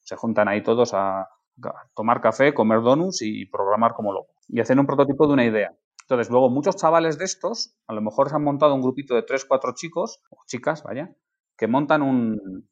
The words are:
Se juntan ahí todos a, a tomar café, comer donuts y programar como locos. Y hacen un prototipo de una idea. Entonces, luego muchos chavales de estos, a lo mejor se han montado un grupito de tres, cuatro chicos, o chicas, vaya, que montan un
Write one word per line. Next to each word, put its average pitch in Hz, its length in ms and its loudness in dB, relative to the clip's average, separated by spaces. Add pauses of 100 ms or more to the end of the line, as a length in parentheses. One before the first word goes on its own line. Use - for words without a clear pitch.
Se - 160 -14
juntan 107 320 0
ahí 104 140 -2
todos 117 300 2
a, 95 300 -2
a 92 60 -12 (680)
tomar 120 260 0
café, 135 320 4
comer 110 300 2
donuts 156 400 2
y 107 240 -6
programar 107 480 0
como 104 180 -4
locos. - 240 -8 (120)
Y 117 120 -2
hacen 127 180 2
un 139 80 4
prototipo 139 400 2
de 143 60 2
una 127 140 4
idea. 104 280 -2 (280)
Entonces, 120 280 -2
luego 127 200 4
muchos 185 260 0
chavales 165 400 2
de 160 80 -8
estos, - 640 -8
a 113 80 -10
lo 107 80 -4
mejor 120 260 0
se 147 80 -4
han 147 80 -2
montado 143 300 2
un 131 80 -2
grupito 127 320 -2
de 113 80 2
tres, 131 240 -4
cuatro 127 280 0
chicos, 170 540 -8
o - 180 -20
chicas, 147 360 -6
vaya, 147 320 -12 (420)
que 110 120 -2
montan 147 340 2
un 110 680 -2